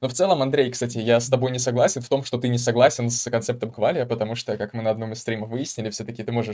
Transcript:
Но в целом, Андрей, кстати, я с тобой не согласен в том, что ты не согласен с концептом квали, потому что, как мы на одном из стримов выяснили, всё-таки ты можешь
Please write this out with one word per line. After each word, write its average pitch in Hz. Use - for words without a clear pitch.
Но -
в -
целом, 180
Андрей, 135
кстати, 120
я 117
с 120
тобой 127
не 127
согласен 127
в -
том, 139
что -
ты 127
не 120
согласен 120
с 120
концептом 117
квали, 131
потому 117
что, 110
как 104
мы 113
на 110
одном 110
из 110
стримов 110
выяснили, 113
всё-таки 113
ты 117
можешь 117